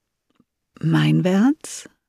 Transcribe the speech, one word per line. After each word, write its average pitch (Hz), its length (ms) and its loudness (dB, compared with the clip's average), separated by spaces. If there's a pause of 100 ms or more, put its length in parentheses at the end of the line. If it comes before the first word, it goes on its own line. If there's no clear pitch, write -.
(800)
Meinwerts? 160 1080 0 (200)